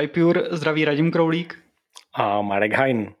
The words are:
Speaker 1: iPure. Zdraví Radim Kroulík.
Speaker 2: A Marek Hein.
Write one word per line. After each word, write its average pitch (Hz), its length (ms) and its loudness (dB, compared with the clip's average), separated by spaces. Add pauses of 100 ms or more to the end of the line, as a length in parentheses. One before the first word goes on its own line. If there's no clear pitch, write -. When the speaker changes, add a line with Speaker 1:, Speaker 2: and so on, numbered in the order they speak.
Speaker 1:
iPure. 170 500 2
Zdraví 156 340 0
Radim 147 260 2
Kroulík. 165 480 0 (560)
Speaker 2:
A 104 280 0
Marek 104 300 -2
Hein. 120 480 0